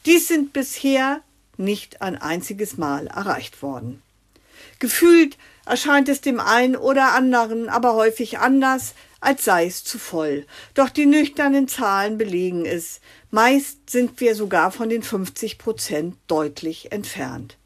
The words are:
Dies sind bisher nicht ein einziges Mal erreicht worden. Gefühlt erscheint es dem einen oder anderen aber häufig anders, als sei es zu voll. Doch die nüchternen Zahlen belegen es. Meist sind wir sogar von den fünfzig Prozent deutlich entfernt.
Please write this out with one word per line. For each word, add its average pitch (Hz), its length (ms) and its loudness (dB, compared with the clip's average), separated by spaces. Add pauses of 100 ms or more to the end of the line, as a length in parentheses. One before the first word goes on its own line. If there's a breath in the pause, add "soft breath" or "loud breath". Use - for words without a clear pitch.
Dies 339 240 4
sind 302 240 0
bisher 269 680 -2 (340)
nicht 202 460 -6
ein 185 180 -6
einziges 196 560 -6
Mal 147 300 -4
erreicht 165 560 -8
worden. 131 400 -10 (760 soft breath)
Gefühlt 330 600 4 (260 soft breath)
erscheint 285 460 2
es 277 100 -2
dem 254 180 -2
einen 247 380 2
oder 269 380 2
anderen 233 560 0
aber 240 240 2
häufig 220 460 0
anders, 262 520 2 (280 soft breath)
als 277 260 0
sei 180 180 4
es 180 200 -8
zu - 140 -10
voll. 151 460 -4 (300 loud breath)
Doch 269 160 4
die 294 160 2
nüchternen 285 600 4
Zahlen 214 520 -2
belegen 180 480 -2
es. 175 340 -8 (300 soft breath)
Meist 254 580 2
sind 247 320 -2
wir 233 140 2
sogar 190 360 0
von 220 200 -6
den 226 120 -2
fünfzig 208 540 -6
Prozent 175 680 -6
deutlich 160 680 -4
entfernt. 131 720 -10